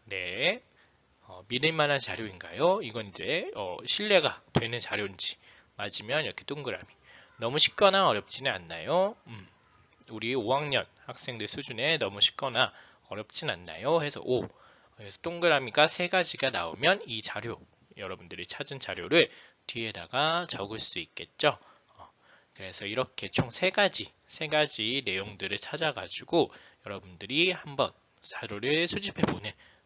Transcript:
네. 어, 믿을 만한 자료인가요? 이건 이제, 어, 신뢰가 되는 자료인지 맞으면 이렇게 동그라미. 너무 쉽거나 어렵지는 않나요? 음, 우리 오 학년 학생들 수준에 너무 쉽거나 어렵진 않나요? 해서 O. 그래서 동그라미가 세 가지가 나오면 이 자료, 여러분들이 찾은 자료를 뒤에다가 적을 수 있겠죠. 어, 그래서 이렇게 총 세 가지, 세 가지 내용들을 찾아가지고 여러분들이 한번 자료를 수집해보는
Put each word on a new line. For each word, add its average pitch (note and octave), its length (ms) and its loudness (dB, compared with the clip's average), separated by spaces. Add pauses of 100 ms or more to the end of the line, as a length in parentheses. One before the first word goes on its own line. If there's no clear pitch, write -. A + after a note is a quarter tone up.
네. G2+ 580 -2 (640)
어, F#2 220 -18
믿을 C3 240 2
만한 D3 260 4
자료인가요? G#2+ 840 0
이건 A2+ 240 -8
이제, D#3 480 -4
어, F#2+ 220 -6 (100)
신뢰가 F#3 560 4 (100)
되는 A#2 260 0
자료인지 G#2 580 -2 (400)
맞으면 G#2+ 480 -2
이렇게 - 200 -8
동그라미. C3 420 -6 (520)
너무 B2 200 0
쉽거나 G3 500 6
어렵지는 B2+ 440 0
않나요? A2 640 0 (120)
음, F2+ 200 -16 (640)
우리 A2+ 240 -2
오 A#2 180 0
학년 C#3 320 2 (220)
학생들 A2+ 420 -8
수준에 C#3 500 -2
너무 G2+ 220 -2
쉽거나 B2 520 2 (360)
어렵진 G#2 420 -6
않나요? F#2 520 0
해서 C#3+ 200 -4
O. A#2+ 240 0 (500)
그래서 G2+ 260 -12
동그라미가 D#3 640 4
세 F3 220 0
가지가 E3+ 420 2
나오면 B2 560 2
이 A2 160 -6
자료, G#2+ 360 -6 (380)
여러분들이 F2+ 480 -10
찾은 - 340 -6
자료를 G2+ 520 2 (360)
뒤에다가 B2+ 800 -2
적을 G2+ 300 -6
수 - 200 -4
있겠죠. C#3+ 580 0 (400)
어, - 140 -20 (440)
그래서 F#2+ 300 -8
이렇게 G#2 440 -4
총 - 220 0
세 F#3 200 2
가지, - 420 2 (140)
세 - 220 -8
가지 C#3 580 2
내용들을 G2 500 -4
찾아가지고 D3 960 0 (320)
여러분들이 G2+ 680 -2
한번 C#3 400 -2 (280)
자료를 B2+ 640 -2
수집해보는 E3+ 680 -2 (340)